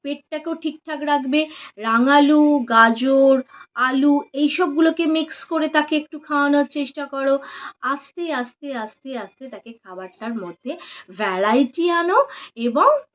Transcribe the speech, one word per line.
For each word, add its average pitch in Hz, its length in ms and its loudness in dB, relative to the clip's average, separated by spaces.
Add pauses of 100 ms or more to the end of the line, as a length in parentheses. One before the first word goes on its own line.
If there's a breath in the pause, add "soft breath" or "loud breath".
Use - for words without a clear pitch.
পেটটাকেও 302 520 -8
ঠিকঠাক 311 480 -10
রাখবে। 285 380 0 (360 loud breath)
রাঙালু, 285 800 4
গাজর, 254 840 4 (320 loud breath)
আলু 277 460 2 (120)
এইসবগুলোকে 320 720 0
মিক্স 311 380 -4
করে 311 240 -2
তাকে 302 280 -2
একটু 302 220 -6
খাওয়ানোর 285 480 0
চেষ্টা 285 400 -8
করো। 269 320 -2 (420 loud breath)
আস্তে 285 520 -8
আস্তে, 247 440 -8
আস্তে 233 420 -12
আস্তে 220 300 -14
তাকে 226 240 -18
খাবারটার 190 600 -14
মধ্যে 202 420 -10 (340 loud breath)
ভ্যারাইটি 214 800 0
আনো 339 280 2 (360 loud breath)
এবং 240 340 0 (260)